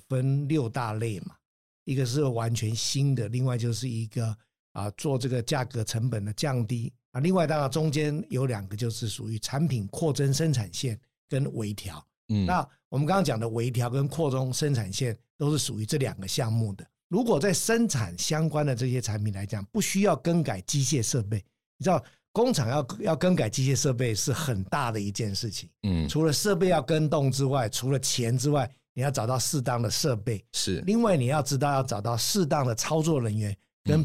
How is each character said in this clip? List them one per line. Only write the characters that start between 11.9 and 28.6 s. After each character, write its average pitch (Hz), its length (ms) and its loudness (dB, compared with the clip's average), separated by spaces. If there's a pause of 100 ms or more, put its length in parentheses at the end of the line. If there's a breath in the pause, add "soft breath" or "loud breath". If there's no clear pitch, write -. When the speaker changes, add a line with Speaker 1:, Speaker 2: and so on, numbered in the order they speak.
Speaker 2:
嗯。 101 180 2
Speaker 1:
那 - 180 2 (240 soft breath)
我 139 80 -6
们 143 80 0
刚 180 120 2
刚 190 80 4
讲 117 160 0
的 117 80 -2
微 113 240 -2
调 120 180 0
跟 139 160 0
扩 147 240 0
充 131 220 -2
生 147 200 0
产 101 200 -2
线 117 260 -2 (180)
都 147 140 0
是 151 80 2
属 107 220 -4
于 107 60 -4
这 156 120 -2
两 107 220 -2
个 95 80 -8
项 113 240 0
目 113 220 0
的。 - 120 -16 (220)
如 220 160 0
果 190 160 4
在 190 120 2
生 233 360 2
产 92 280 -2
相 160 320 0
关 147 160 0
的 139 120 2
这 127 120 -2
些 123 120 0
产 107 240 -4
品 104 100 -2
来 98 100 -6
讲， 101 280 -6
不 214 80 0
需 196 220 2
要 185 120 6
更 170 300 2
改 104 160 -4
机 139 240 0
械 131 180 2
设 120 220 0
备， 104 140 -2 (400)
你 - 40 -10
知 - 80 2
道 185 100 4 (320 loud breath)
工 240 200 2
厂 147 160 0
要， 135 180 0 (140)
要 165 160 0
更 180 180 4
改 123 140 2
机 131 180 0
械 139 80 4
设 131 200 2
备 117 200 0
是 - 160 -2
很 110 340 0
大 123 280 -2
的 110 80 -2
一 101 100 -2
件 101 240 -4
事 107 160 -4
情。 - 200 -12 (140)
Speaker 2:
嗯。 85 220 2
Speaker 1:
除 147 160 0
了 160 80 4
设 202 240 2
备 185 140 2
要 160 140 4
更 156 260 2
动 139 240 2
之 139 140 0
外， 131 200 0
除 123 240 -4
了 139 80 2
钱 120 380 0
之 131 140 0
外， 135 200 0 (220 soft breath)